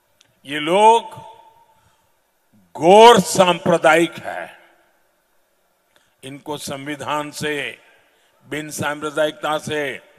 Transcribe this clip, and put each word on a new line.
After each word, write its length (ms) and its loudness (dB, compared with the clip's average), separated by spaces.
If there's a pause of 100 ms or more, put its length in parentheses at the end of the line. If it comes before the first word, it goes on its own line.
(460)
ये 120 -8
लोग 640 2 (1600)
गैर 380 8
सांप्रदायिक 1000 0
है, 400 -14 (1700)
इनको 320 -14
संविधान 760 -8
से, 480 -10 (680)
बिन 220 -12
सांप्रदायिकता 880 -6
से, 600 -10